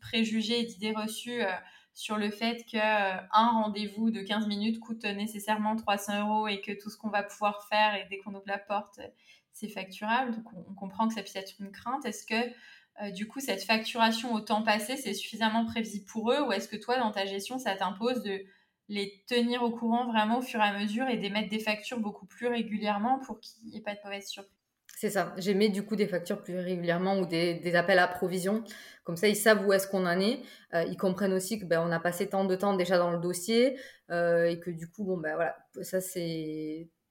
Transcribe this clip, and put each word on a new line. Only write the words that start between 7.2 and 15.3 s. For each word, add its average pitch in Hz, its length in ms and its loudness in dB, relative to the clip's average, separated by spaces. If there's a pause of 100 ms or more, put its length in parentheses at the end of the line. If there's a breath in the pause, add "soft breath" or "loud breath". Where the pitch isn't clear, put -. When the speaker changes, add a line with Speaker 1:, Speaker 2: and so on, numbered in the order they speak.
Speaker 1:
pouvoir 208 460 -4
faire, 214 280 4
et 185 120 -6
dès 196 100 -8
qu'on 196 160 -12
ouvre 196 120 -12
la 196 120 -4
porte, 208 400 -6 (540 soft breath)
c'est - 160 -10
facturable. 214 640 -2
Donc, - 100 -8 (100)
on, 175 160 -16
on 196 40 -14
comprend 196 340 -2
que 220 60 -2
ça 208 80 -6
puisse - 140 -14
être 190 240 -8
une 196 100 -10
crainte. 254 360 -6
Est-ce - 180 -8
que, 233 260 -2 (520 loud breath)
euh, 202 80 -6
du 202 180 -8
coup, 269 120 -10
cette 208 220 -2
facturation 226 720 2
au 214 80 0
temps 214 220 0
passé, 220 340 2
c'est 202 160 -6
suffisamment 220 540 0